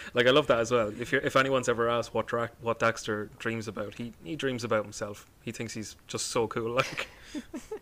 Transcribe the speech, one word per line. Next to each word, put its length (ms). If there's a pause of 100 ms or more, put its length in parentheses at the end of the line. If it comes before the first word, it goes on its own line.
(140)
Like, 140
I 40
love 160
that 120
as 120
well. 280
If 120
you're, 100
if 140
anyone's 340
ever 180
asked 260
what 140
Dra-, 220 (120)
what 180
Daxter 580
dreams 300
about, 280
he, 180 (100)
he 120
dreams 280
about 200
himself. 440 (160)
He 80
thinks 220
he's 220 (120)
just 200
so 200
cool, 240
<laughs> 40
like. 320 (760)